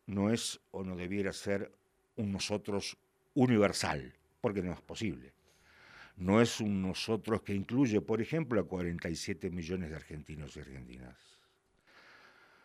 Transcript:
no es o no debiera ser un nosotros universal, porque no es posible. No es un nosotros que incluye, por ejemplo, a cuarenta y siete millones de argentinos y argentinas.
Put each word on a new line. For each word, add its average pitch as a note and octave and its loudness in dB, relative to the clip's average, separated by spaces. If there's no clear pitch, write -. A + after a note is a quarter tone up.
no G2 2
es - -2
o F#2+ -6
no F#2 -6
debiera F#2 -2
ser G2+ -4
un G2+ -2
nosotros G2+ -2
universal, G2 4
porque G2+ 0
no F2 -2
es D#2+ -10
posible. D2 -6
No F#2+ 6
es A#2 2
un G2+ 0
nosotros G2+ 0
que G#2 -4
incluye, G#2 2
por A2 0
ejemplo, A#2+ 2
a E2 0
cuarenta F2 -4
y E2 -2
siete G2 -6
millones F2 -4
de D#2 -8
argentinos D2+ -12
y D2+ -10
argentinas. B1+ -16